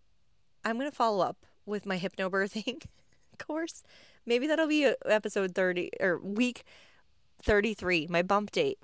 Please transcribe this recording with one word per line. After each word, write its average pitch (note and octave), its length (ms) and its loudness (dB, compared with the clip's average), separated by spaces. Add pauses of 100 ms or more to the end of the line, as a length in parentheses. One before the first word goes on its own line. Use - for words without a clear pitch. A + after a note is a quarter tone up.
(640)
I'm A3+ 140 -2
gonna C#4 140 -4
follow G#3+ 340 2
up - 200 -6 (200)
with G3+ 200 -6
my F#3+ 140 -2
hypnobirthing G3 840 -2 (260)
<laughs> - 260 -20
course. - 460 -6 (420)
Maybe B3 220 2
that'll D#4 200 2
be, D4+ 180 4
uh, A3+ 80 4 (120)
episode G3+ 500 0
thirty F3+ 340 0 (100)
or F3 200 2
week A#3 440 -2 (800)
thirty-three, G3+ 680 2
my E3+ 120 2
bump G3+ 300 0
date D3 320 0